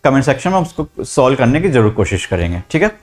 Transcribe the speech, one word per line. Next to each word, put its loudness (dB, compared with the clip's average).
कमेंट 2
सेक्शन 0
में 2
उसको -6
सॉल्व 2
करने 2
की 0
ज़रूर 2
कोशिश -2
करेंगे, -4
ठीक 0
है। 0